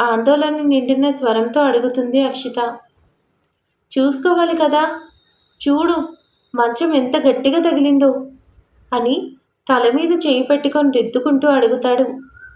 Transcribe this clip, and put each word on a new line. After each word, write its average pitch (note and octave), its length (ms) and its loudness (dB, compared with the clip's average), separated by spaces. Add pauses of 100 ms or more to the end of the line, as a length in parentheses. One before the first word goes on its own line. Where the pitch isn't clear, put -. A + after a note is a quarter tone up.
ఆందోళన C#4 640 0
నిండిన C4+ 480 2
స్వరంతో A#3+ 500 0
అడుగుతుంది B3+ 640 0
అక్షిత. A#3+ 560 -6 (1200)
"చూసుకోవాలి E4+ 580 0
కదా, D#4 440 0 (680)
చూడు D#4+ 260 0 (600)
మంచం B3 400 0
ఎంత B3+ 220 0
గట్టిగా C#4 540 2
తగిలిందో" C#4 560 2 (640)
అని B3 400 -2 (360)
తల A#3+ 240 2
మీద E4 200 0
చేయి C#4+ 300 0
పెట్టుకొని C#4+ 600 0
రుద్దుకుంటూ C4+ 460 0
అడుగుతాడు. B3 560 2 (520)